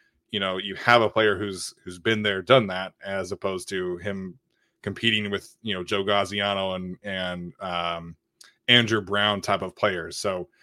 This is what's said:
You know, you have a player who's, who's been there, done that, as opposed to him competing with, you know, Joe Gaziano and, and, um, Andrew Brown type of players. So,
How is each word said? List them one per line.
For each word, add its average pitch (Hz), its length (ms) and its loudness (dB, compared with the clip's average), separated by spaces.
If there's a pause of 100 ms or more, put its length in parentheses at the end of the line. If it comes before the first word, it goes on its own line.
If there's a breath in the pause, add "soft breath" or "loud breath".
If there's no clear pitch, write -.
(300)
You 104 100 -4
know, 95 180 0
you 98 180 -6
have 120 260 6
a 104 80 4
player 107 280 2
who's, 98 360 -6 (100)
who's 90 140 -14
been 107 240 0
there, 98 200 0
done 117 260 6
that, 92 240 -6 (120)
as 98 280 -4
opposed 95 380 -6
to 90 280 -4
him 95 400 -8 (440)
competing 107 480 0
with, - 320 -6
you 110 120 -4
know, 92 100 -4
Joe 98 200 -2
Gaziano 98 720 0
and, 92 260 -8
and, 90 580 -6
um, 85 560 -4 (520 soft breath)
Andrew 117 320 6
Brown 101 400 0
type 98 220 0
of 92 120 -8
players. 85 440 -2
So, 92 300 -4 (140)